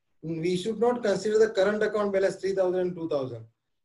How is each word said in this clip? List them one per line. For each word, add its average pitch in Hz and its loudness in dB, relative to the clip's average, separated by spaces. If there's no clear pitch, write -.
we 165 -2
should 214 -4
not 240 2
consider 208 0
the 220 6
current 208 2
account 208 0
balance 190 2
three 190 -4
thousand 185 0
and 180 -2
two 165 -6
thousand. 120 -4